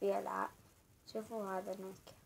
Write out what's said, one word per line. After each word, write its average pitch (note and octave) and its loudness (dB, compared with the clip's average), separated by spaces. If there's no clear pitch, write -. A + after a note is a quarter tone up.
بيلعب. G3 4
شوفوا G#3+ -2
هذا F#3+ -2
نوكيا. F#3+ -10